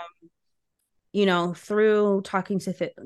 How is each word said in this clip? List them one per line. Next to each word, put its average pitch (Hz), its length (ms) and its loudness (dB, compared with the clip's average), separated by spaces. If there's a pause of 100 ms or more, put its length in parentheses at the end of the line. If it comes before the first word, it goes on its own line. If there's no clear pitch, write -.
(1120)
you 202 140 2
know, 175 260 2
through 208 720 2
talking 190 380 -4
to 185 120 -6
th-, 165 200 -6 (140)